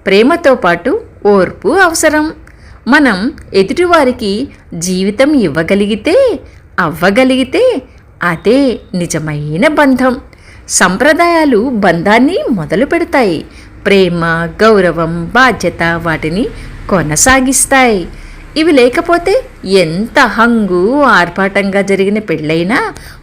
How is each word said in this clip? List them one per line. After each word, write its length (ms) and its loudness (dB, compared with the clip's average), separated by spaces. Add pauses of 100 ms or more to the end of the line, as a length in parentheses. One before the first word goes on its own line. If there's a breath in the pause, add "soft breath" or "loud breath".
ప్రేమతో 500 2
పాటు 460 -2 (240)
ఓర్పు 440 0
అవసరం. 640 0 (540 soft breath)
మనం 300 2 (360)
ఎదుటివారికి 920 0 (260 loud breath)
జీవితం 600 0
ఇవ్వగలిగితే, 840 0 (640 soft breath)
అవ్వగలిగితే 840 0 (600 soft breath)
అదే 560 0 (140)
నిజమైన 760 -4
బంధం. 480 2 (540 loud breath)
సంప్రదాయాలు 1000 2
బంధాన్ని 680 2 (140)
మొదలు 340 -2
పెడతాయి. 600 -2 (400 loud breath)
ప్రేమ, 400 2 (380)
గౌరవం, 500 2 (120)
బాధ్యత 580 0 (200)
వాటిని 400 -4 (460 loud breath)
కొనసాగిస్తాయి. 1160 0 (500 loud breath)
ఇవి 140 2
లేకపోతే 600 2 (320)
ఎంత 540 0
హంగు 840 2
ఆర్భాటంగా 800 0
జరిగిన 380 0
పెళ్ళైనా 600 -2 (440 loud breath)